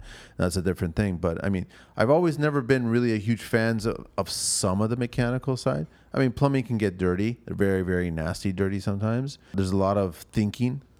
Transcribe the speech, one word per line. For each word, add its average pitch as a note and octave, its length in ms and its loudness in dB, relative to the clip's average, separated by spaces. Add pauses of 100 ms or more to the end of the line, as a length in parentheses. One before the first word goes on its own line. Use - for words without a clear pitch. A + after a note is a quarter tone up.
(360)
that's F2+ 200 0
a F#2 40 -2
different F2 220 -2 (140)
thing. G2 200 0
But, E2+ 280 -2
I G2 40 0
mean, F#2+ 160 0 (320)
I've A2 140 2
always D#3 300 2
never D3 200 2
been B2 280 2
really A#2 240 2
a A2 40 2
huge G#2+ 240 0
fans A2+ 460 0
of, - 180 -4 (140)
of G2 100 -2
some - 520 0
of A2 100 2
the A#2+ 60 -2
mechanical B2 600 -2
side. C#3+ 300 -2 (260)
I - 60 -2
mean, C3 140 4
plumbing C#3 320 2
can A#2+ 120 -2
get G2 220 0
dirty, F#2+ 480 2
very, F#2+ 360 2
very F2+ 280 0
nasty E2 420 -4
dirty F#2+ 280 0
sometimes. A2 580 -2 (160)
There's F#2+ 160 0
a G2 60 2
lot F#2+ 200 2
of F#2+ 200 0 (160)
thinking, B2 500 0 (180)